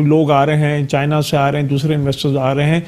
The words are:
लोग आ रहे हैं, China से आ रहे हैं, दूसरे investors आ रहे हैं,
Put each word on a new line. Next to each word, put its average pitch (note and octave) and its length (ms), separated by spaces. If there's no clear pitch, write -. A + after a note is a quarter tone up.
लोग D3+ 280
आ C#3 120
रहे D3+ 140
हैं, D3 300
China D3 340
से D3 160
आ C#3 120
रहे D3 120
हैं, C#3 100
दूसरे D3+ 240
investors C#3 420
आ C3 140
रहे C#3+ 140
हैं, E3 220